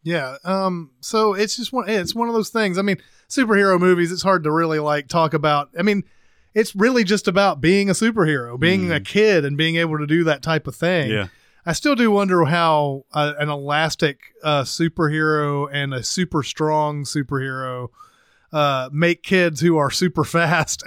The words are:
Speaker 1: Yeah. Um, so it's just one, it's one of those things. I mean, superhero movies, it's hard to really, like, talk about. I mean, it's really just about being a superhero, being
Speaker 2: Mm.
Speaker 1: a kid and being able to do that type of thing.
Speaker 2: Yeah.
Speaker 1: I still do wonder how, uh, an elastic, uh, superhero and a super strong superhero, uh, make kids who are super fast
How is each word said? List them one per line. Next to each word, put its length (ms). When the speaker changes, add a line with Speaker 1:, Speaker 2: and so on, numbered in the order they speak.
Speaker 1:
Yeah. 400
Um, 560
so 340
it's 220
just 160
one, 180
it's 240
one 140
of 80
those 140
things. 280
I 40
mean, 160
superhero 500
movies, 320
it's 120
hard 200
to 80
really, 280
like, 280
talk 260
about. 360
I 40
mean, 200
it's 220
really 300
just 220
about 340
being 280
a 40
superhero, 640
being 300
Speaker 2:
Mm. 60
Speaker 1:
a 40
kid 460
and 120
being 200
able 220
to 60
do 200
that 180
type 240
of 80
thing. 340
Speaker 2:
Yeah. 180
Speaker 1:
I 80
still 220
do 160
wonder 340
how, 680
uh, 260
an 100
elastic, 680
uh, 200
superhero 1080
and 220
a 100
super 400
strong 600
superhero, 840
uh, 400
make 300
kids 360
who 160
are 160
super 320
fast 640